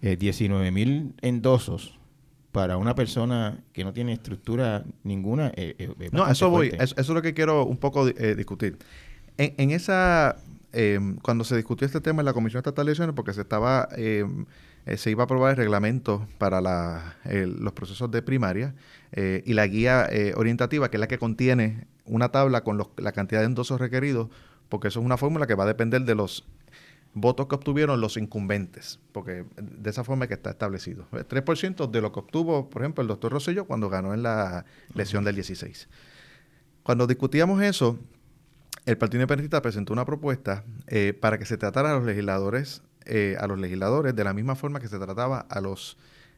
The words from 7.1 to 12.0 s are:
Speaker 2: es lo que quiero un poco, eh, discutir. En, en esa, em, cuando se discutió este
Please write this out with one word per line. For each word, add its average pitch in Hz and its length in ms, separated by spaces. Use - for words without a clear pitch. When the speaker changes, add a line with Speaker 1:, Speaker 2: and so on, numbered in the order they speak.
Speaker 2:
es 165 40
lo 165 60
que 160 140
quiero 156 320
un 123 100
poco, 139 300
eh, 113 280
discutir. 101 440
En, 139 200
en 139 120
esa, 175 680
em, 101 440
cuando 117 260
se 123 120
discutió 117 300
este 139 160